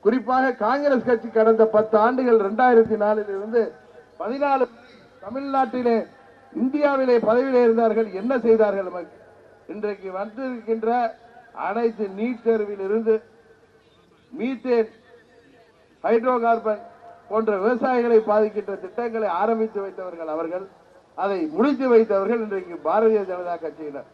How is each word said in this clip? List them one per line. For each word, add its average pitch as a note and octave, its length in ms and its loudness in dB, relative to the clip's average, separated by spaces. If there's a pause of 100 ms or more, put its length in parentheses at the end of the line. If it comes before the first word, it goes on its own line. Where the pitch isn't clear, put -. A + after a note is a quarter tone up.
குறிப்பாக B3 500 2 (100)
காங்கிரஸ் C4+ 460 0
கட்சி A#3 280 0
கடந்த A3 280 6 (100)
பத்து A3 300 2
ஆண்டுகள், B3 420 4
ரெண்டாயிரத்தி A3+ 560 4
நாலில் G#3 320 0
இருந்து A3 280 0 (580)
பதினாலு C4+ 440 0 (580)
தமிழ்நாட்டிலே, B3+ 760 -2 (540)
இந்தியாவிலே C4 640 0 (100)
பதவியிலே B3 400 2
இருந்தார்கள், A3+ 420 2 (120)
என்ன A#3+ 120 -4 (140)
செய்தார்கள் G#3 440 2
நமக்கு? F3 260 -14 (560)
இன்றைக்கு G3+ 360 -8 (120)
வந்திருக்கின்ற A3 680 -6 (760)
அனைத்து A3 380 -2 (140)
நீட் A3+ 260 -6
தேர்வில் G#3 420 -2
இருந்து A3 280 0 (1200)
மீத்தேன், A#3+ 520 -2 (1120)
ஹைட்ரோ A#3 300 2 (100)
கார்பன் A3 380 0 (480)
போன்ற A3 200 0 (120)
விவசாயிகளை A#3+ 560 2 (100)
பாதிக்கின்ற G#3 440 0 (100)
திட்டங்களை A3 460 -6 (120)
ஆரம்பித்து A3 440 -2
வைத்தவர்கள் F3+ 500 -10
அவர்கள், E3 300 -6 (540)
அதை G3 200 -2 (160)
முடித்து B3+ 380 0
வைத்தவர்கள் A3 520 2
இன்றைக்கு F3+ 320 -8 (100)
பாரதிய G#3+ 440 2
ஜனதா F3+ 240 -6 (100)
கட்சியினர். D3 500 -12